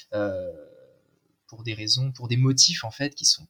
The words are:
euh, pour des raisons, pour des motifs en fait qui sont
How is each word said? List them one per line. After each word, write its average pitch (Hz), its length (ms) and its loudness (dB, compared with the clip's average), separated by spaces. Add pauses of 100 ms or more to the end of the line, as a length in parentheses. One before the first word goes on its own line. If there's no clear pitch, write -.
(140)
euh, 95 380 -4 (960)
pour 113 140 -18
des 113 140 -6
raisons, 120 360 0
pour 123 160 -8
des 120 100 2
motifs 135 460 4
en 113 80 -8
fait 143 220 -4
qui - 120 -4
sont - 240 0